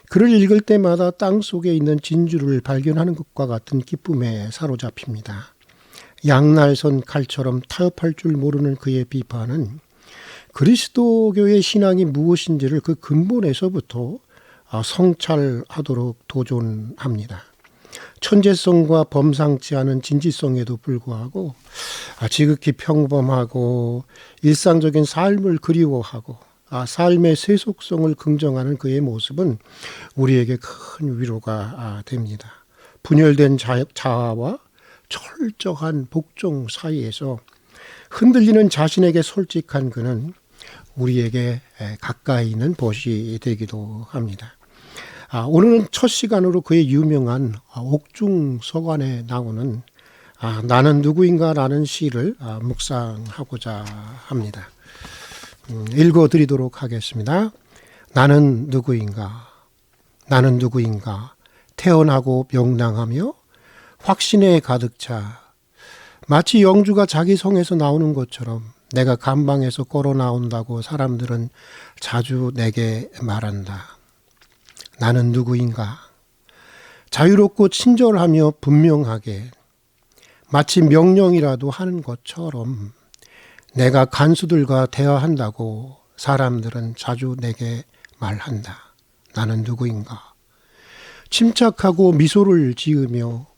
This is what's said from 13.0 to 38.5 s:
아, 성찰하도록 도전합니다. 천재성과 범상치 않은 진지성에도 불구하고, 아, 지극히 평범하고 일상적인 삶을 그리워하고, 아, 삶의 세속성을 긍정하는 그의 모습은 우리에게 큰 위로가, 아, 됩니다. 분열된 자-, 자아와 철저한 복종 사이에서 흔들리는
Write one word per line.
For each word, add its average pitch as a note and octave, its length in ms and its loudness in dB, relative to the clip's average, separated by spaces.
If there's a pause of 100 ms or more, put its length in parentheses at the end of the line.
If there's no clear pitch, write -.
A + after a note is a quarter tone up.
아, A2 140 -6
성찰하도록 C#3 1400 -2
도전합니다. A2+ 1160 -6 (800)
천재성과 F3 840 4
범상치 C#3+ 720 0
않은 C3+ 240 -2
진지성에도 C3 800 -2
불구하고, B2+ 760 -8 (680)
아, A2 80 -4
지극히 D3 440 2
평범하고 B2+ 1300 0 (380)
일상적인 D#3 640 2
삶을 F#3+ 540 0
그리워하고, C3+ 800 -2 (300)
아, B2+ 160 -6
삶의 E3+ 520 2
세속성을 F3 800 -2
긍정하는 C#3+ 600 -2
그의 C3+ 240 -2
모습은 C3+ 580 -4 (560)
우리에게 B2+ 420 2
큰 - 640 -10
위로가, A2 560 -8
아, G#2+ 280 -12
됩니다. A2 600 -10 (380)
분열된 D3 560 4
자-, B2 260 -2 (100)
자아와 A#2+ 640 -4 (500)
철저한 D#3+ 1000 -8
복종 D3+ 580 -6
사이에서 C3 680 -8 (720)
흔들리는 A3 580 6